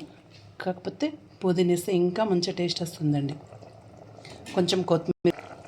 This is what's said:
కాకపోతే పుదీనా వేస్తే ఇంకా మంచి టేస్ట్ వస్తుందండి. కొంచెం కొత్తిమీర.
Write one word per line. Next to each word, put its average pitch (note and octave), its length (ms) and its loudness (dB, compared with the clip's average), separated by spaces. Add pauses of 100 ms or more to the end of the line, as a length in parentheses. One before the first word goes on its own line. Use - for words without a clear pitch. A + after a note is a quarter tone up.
(600)
కాకపోతే F#3+ 520 -4 (320)
పుదీనా F3+ 260 4
వేస్తే F3 220 0
ఇంకా F3+ 320 2
మంచి F#3 280 2
టేస్ట్ F3 300 -2
వస్తుందండి. D3 520 0 (1200)
కొంచెం F#3 280 2
కొత్తిమీర. E3+ 520 2 (340)